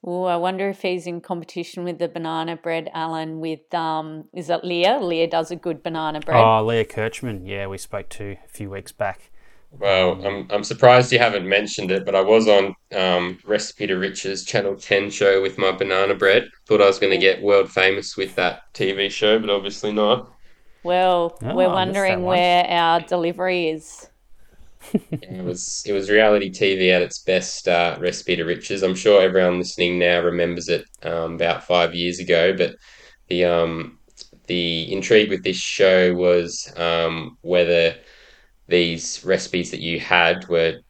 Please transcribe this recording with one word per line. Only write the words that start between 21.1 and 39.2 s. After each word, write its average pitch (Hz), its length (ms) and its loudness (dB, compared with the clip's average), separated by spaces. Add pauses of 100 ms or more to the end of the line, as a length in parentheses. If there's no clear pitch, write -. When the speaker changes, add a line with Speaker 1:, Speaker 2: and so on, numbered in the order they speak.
Speaker 2:
Oh, - 120 -6
Speaker 1:
we're 185 120 2
Speaker 2:
I 185 200 0
missed 190 100 -4
Speaker 1:
wondering 190 240 0
Speaker 2:
that 180 40 -4
one. 180 120 0
Speaker 1:
where 180 320 4
our 170 320 2
delivery 175 680 -2
is. - 440 -12
Speaker 3:
<laughs> - 60 -20 (920)
It 92 340 -12
was, - 400 -8
it 104 80 -6
was 98 180 -4
reality 104 380 4
T 95 280 0
V 92 160 4
at 90 100 4
its - 160 -6
best, - 480 -2
uh, 85 320 2
Recipe 87 380 -4
to 82 80 -4
Riches. 92 400 -4
I'm 92 100 0
sure 101 260 6
everyone 92 380 4
listening 90 400 -2
now 87 220 2
remembers 87 480 -2
it, 82 160 -2 (180)
um, 85 320 -6
about 85 300 -2
five 85 280 2
years 87 280 -4
ago, 87 360 2
but 87 200 -2 (500)
the, 87 200 0
um, 82 520 -2 (480)
the 85 460 -4
intrigue 101 380 4
with 92 120 -4
this 92 140 -4
show 92 580 2
was, 87 600 0
um, 82 640 -4
whether 85 560 0 (720)
these 85 560 -2